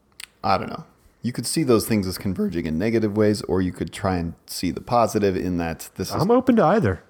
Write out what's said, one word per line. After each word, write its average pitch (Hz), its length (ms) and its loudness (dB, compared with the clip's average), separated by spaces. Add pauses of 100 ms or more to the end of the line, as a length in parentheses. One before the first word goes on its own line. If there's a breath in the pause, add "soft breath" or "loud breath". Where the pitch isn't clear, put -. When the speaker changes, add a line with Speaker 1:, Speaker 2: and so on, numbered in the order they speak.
(440)
Speaker 1:
I 98 160 2
don't - 100 -6
know. - 140 -12 (400)
You 120 100 -2
could 117 140 -6
see 160 160 0
those 117 240 4
things 104 180 0
as 92 140 -6
converging 92 480 -4
in 78 100 -2
negative 107 400 0
ways, 107 240 2
or 92 180 0
you 90 120 0
could 85 200 -6
try 92 260 -2
and 85 180 -4 (100)
see - 240 -4
the - 120 -6
positive 104 540 2
in 90 220 -2
that 82 380 -6
this 92 140 -6
is 104 120 -4
Speaker 2:
I'm 185 80 2
open 247 280 4
to 196 60 6
either. 151 460 2